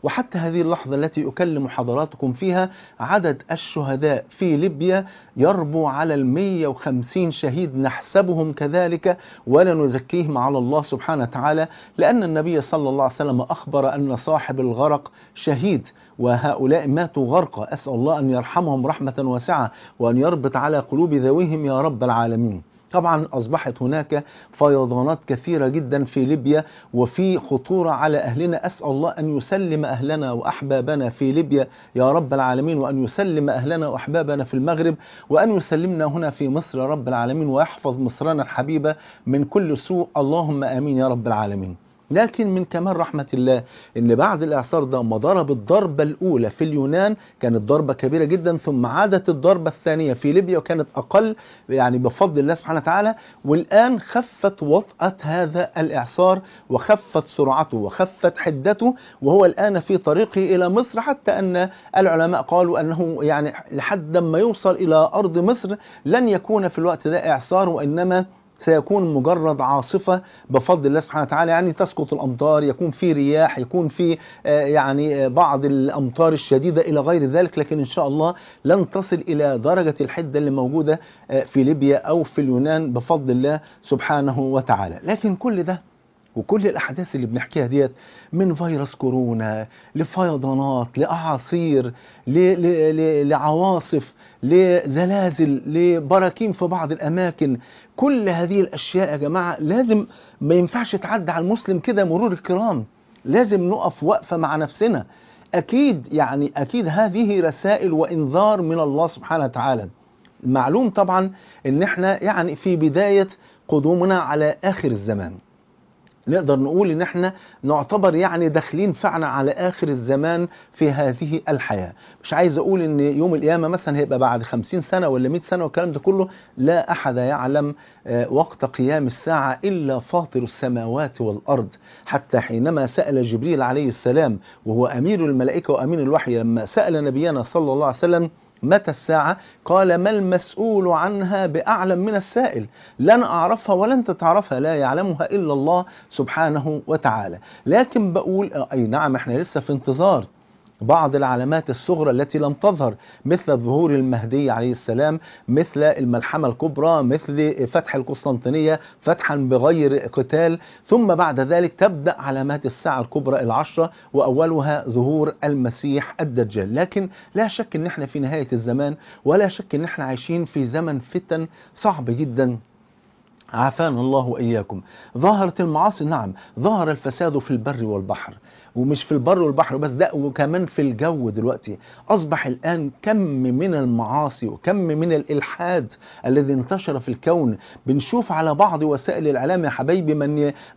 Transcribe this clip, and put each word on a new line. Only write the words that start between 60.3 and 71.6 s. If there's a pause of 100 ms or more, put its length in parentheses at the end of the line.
إلى
مصر،
حتى
أن (280)
العلماء
قالوا
أنه
يعني (180)
لحد
ما
يوصل
إلى
أرض
مصر (300)
لن
يكون
في
الوقت
ده
إعصار،
وإنما (320)
سيكون
مجرد
عاصفة (280)
بفضل
الله
سبحانه
وتعالى،
يعني